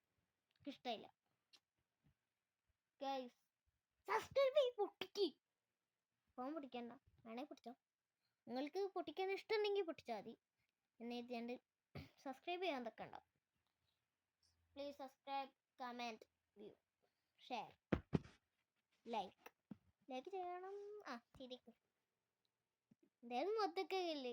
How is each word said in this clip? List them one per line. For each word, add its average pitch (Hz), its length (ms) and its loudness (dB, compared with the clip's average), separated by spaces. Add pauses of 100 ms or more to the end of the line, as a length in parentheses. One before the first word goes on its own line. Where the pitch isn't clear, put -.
(500)
എനിക്കിഷ്ടമില്ല. 247 560 -4 (1900)
ഗൈസ്, 269 380 -2 (680)
സബ്സ്ക്രൈബ് 523 500 6
ചെയ്യ്, 494 220 8
പൊട്ടിക്ക്. - 480 2 (1080)
ഫോൺ 254 180 -4
പൊട്ടിക്കണ്ട, 240 360 -6 (340)
വേണേ 233 240 -6
പൊട്ടിച്ചോ. 254 240 -12 (720)
നിങ്ങൾക്ക് 285 340 0 (160)
പൊട്ടിക്കാൻ 349 320 2 (100)
ഇഷ്ടമുണ്ടെങ്കിൽ 415 500 4
പൊട്ടിച്ചാൽ 240 300 -4
മതി. 226 160 -10 (680)
എന്നെ 240 200 -4
എത്തിയാണ്ട് 240 340 -4 (720)
സബ്സ്ക്രൈബ് 349 400 -2
ചെയ്യാൻ 285 220 2
നിൽക്കണ്ട. 185 300 -8 (1600)
പ്ലീസ് 285 220 -4
സബ്സ്ക്രൈബ്, 277 520 -4 (300)
കമന്റ്, 240 440 -4 (320)
വ്യൂ, 208 140 -12 (760)
ഷെയർ, 202 240 -2 (1400)
ലൈക്ക്. 214 440 -4 (580)
ലൈക്ക് 262 260 -6
ചെയ്യണം. 359 420 -4 (360)
ആ, - 20 -4 (240)
ശരിക്കും 247 360 -12 (1500)
എന്തായാലും 247 380 0
മൊത്തമൊക്കെ 370 380 2 (160)
ഇല്ലേ 254 180 -2